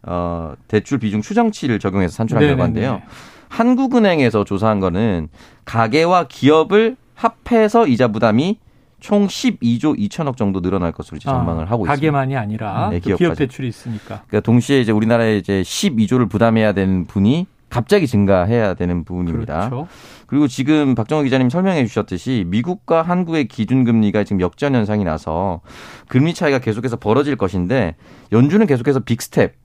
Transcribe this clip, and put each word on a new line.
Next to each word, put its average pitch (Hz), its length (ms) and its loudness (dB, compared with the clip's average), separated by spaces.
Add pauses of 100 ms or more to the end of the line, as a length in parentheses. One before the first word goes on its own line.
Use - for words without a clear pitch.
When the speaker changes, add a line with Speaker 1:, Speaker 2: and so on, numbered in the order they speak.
Speaker 1:
어, 85 500 -6 (140)
대출 110 320 0
비중 107 220 -2
추정치를 208 580 -2
적용해서 95 340 -2
산출한 113 280 0
Speaker 2:
네네네. 143 140 4
Speaker 1:
결과인데요. 113 460 -2 (460)
한국은행에서 226 960 2
조사한 101 360 0
거는 92 500 -2 (360)
가계와 156 640 2
기업을 185 680 2 (200)
합해서 226 720 2
이자 123 220 2
부담이 117 500 0 (400)
총 202 300 0
십이조 233 680 0
이천억 160 380 -4
정도 98 260 -2
늘어날 90 300 -2
것으로 - 260 -14
이제 73 120 -8
Speaker 2:
아, 139 40 0
Speaker 1:
전망을 85 380 -2
하고 113 140 -2
있습니다. - 100 0
Speaker 2:
가계만이 139 400 -2
아니라 110 560 -4
Speaker 1:
네, - 80 -2
Speaker 2:
또 - 60 -8
기업 95 120 0
Speaker 1:
기업까지. 165 220 0
Speaker 2:
대출이 131 300 -4
있으니까. 107 580 -12
Speaker 1:
그러니까 104 140 0
동시에 123 400 4
이제 113 100 0
우리나라에 110 460 2
이제 95 260 -2
십이조를 120 640 0
부담해야 110 460 2
되는 95 320 0
분이 123 420 0 (220)
갑자기 156 380 0
증가해야 101 680 2
되는 87 300 -4
부분입니다. 85 680 -4
Speaker 2:
그렇죠. 139 180 -8 (380)
Speaker 1:
그리고 147 220 0
지금 135 480 2
박정호 143 280 -2
기자님 127 260 2
설명해 170 360 0
주셨듯이 107 600 -4
미국과 165 560 -2
한국의 165 440 -2
기준금리가 113 760 0
지금 98 180 -2
역전 135 340 -2
현상이 104 280 0
나서 82 580 -4 (460)
금리 151 260 2
차이가 143 260 0
계속해서 113 380 -4
벌어질 131 380 0
것인데 92 600 -2 (360)
연준은 147 360 4
계속해서 135 340 0
빅스텝을 - 500 -2 (140)